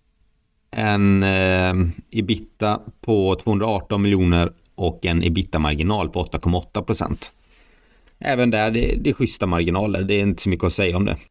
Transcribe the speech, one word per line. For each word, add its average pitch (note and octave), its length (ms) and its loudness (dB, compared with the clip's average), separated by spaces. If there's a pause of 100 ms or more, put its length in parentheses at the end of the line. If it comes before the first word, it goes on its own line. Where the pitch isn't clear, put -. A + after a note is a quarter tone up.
(720)
en, G2+ 520 2
eh, F#2 520 2 (360)
ebitda G#2+ 680 -4 (200)
på G2 340 2
tvåhundraarton G2+ 680 -2
miljoner F2+ 500 4 (220)
och F2+ 320 -4
en E2+ 160 2
ebitda-marginal E2 840 0
på F2 120 -4
åtta - 180 -6
komma F2+ 200 0
åtta - 240 -6
procent. - 500 -6 (880)
Även B2 320 0
där, G#2+ 200 0
det, A#2 300 0
det - 100 0
är A#2+ 40 -2
schyssta - 320 -2
marginaler. F2+ 560 0
Det G2 120 0
är G2+ 80 2
inte G2+ 200 0
så - 60 0
mycket F2+ 160 0
att F2+ 80 0
säga F2+ 240 0
om G2 80 0
det. G#2 120 -2 (140)